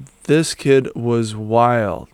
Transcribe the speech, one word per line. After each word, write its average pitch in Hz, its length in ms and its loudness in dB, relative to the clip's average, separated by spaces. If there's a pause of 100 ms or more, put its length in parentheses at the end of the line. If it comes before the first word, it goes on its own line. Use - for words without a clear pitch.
(240)
This 160 320 0
kid 135 400 2
was 117 400 -2
wild, 110 800 0